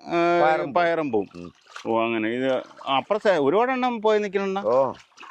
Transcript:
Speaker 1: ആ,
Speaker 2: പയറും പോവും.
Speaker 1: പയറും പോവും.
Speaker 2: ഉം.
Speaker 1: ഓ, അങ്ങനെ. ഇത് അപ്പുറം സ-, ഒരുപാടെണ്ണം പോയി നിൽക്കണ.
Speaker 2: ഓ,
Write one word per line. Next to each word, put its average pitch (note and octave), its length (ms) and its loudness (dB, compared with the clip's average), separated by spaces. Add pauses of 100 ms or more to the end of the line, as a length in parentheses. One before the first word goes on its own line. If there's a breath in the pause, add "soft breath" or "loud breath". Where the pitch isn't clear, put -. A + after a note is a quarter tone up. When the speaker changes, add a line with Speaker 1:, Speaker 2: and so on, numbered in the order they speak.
Speaker 1:
ആ, E3+ 400 2
Speaker 2:
പയറും D#3 140 2
പോവും. - 140 -4
Speaker 1:
പയറും E3+ 380 0
പോവും. G2+ 240 0
Speaker 2:
ഉം. F2 160 -14 (360)
Speaker 1:
ഓ, A2+ 180 2
അങ്ങനെ. A2+ 240 -2
ഇത് B2+ 280 -2 (400)
അപ്പുറം G3+ 220 -2
സ-, - 80 -2
ഒരുപാടെണ്ണം A3+ 760 2
പോയി G#3+ 180 4
നിൽക്കണ. G3 460 -4
Speaker 2:
ഓ, B2+ 280 2 (380)